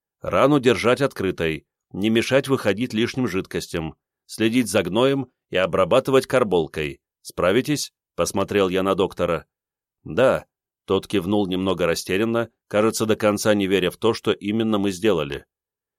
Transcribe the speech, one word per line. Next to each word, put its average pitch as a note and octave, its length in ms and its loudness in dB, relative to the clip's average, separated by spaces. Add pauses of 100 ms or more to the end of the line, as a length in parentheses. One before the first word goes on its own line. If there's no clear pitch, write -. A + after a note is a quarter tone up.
(200)
Рану C3 400 2
держать A#2 400 2
открытой, E2+ 640 -4 (240)
не G2+ 200 -2
мешать B2+ 360 2
выходить A#2 480 -2
лишним A#2 320 -2
жидкостям, F2 720 -6 (300)
следить A2+ 420 0
за G2 160 2
гноем B2+ 480 0 (180)
и - 60 -2
обрабатывать C3 680 2
карболкой. E2+ 760 -2 (220)
«Справитесь?» — A2+ 680 0 (240)
посмотрел G2 540 0
я F#2 120 0
на G2 120 0
доктора. E2+ 500 -2 (580)
«Да», — F#2 440 0 (400)
тот F#2+ 200 0
кивнул G2+ 400 0
немного F#2 400 -2
растерянно, A2 640 -2 (160)
кажется, A2 380 0
до G#2+ 100 2
конца G#2 380 0
не G2+ 140 2
веря F2+ 240 0
в - 80 -10
то, A2+ 160 0
что - 180 -2
именно G#2+ 460 -2
мы G2+ 120 0
сделали. E2+ 540 -2 (540)